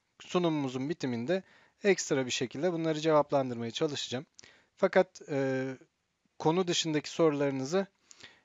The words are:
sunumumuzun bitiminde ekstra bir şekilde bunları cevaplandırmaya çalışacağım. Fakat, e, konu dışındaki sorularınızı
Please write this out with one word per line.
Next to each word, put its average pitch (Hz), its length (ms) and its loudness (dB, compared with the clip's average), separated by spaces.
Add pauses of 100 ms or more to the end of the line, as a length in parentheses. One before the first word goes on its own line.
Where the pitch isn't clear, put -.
(200)
sunumumuzun 147 720 -2
bitiminde 135 540 -2 (400)
ekstra 165 420 2
bir 123 60 -6
şekilde 170 420 -2
bunları 160 260 -2
cevaplandırmaya 135 720 2
çalışacağım. 139 540 -4 (520)
Fakat, 185 520 2
e, 135 380 -2 (720)
konu 170 280 2
dışındaki 156 420 -2
sorularınızı 143 760 0 (580)